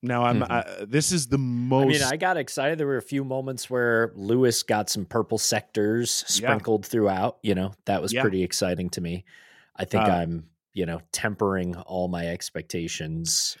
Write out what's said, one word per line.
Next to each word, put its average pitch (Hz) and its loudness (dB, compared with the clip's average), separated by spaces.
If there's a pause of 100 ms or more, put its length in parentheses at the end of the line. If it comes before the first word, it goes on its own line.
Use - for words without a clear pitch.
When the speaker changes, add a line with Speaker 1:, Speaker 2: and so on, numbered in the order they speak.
Speaker 1:
Now, 123 2
I'm, 120 4
Speaker 2:
Mm-hmm. 113 -2
Speaker 1:
I, - -8
this 147 0
is 151 0
the 135 2
most 127 2
Speaker 2:
I 135 6
mean, 143 4
I 131 0
got 185 0
excited. 147 -2
There 151 -2
were 139 0
a 117 -2
few 139 -4
moments 131 -6
where 117 2
Lewis 117 4
got 107 0
some 101 -2
purple 113 0
sectors 110 0
Speaker 1:
Yeah. - -2
Speaker 2:
sprinkled 110 0
throughout. 104 2
You 104 2
know, 95 -2 (100)
that 95 0
was 98 -2
Speaker 1:
Yeah. 127 0
Speaker 2:
pretty 95 2
exciting 90 -2
to - -8
me. 87 -6 (520)
I 95 -4
think 95 0
Speaker 1:
Uh, 101 4
Speaker 2:
I'm, 85 -2 (260)
you 92 -2
know, 82 -6 (120)
tempering 95 0
all 90 -4
my 87 -4
expectations, 82 -6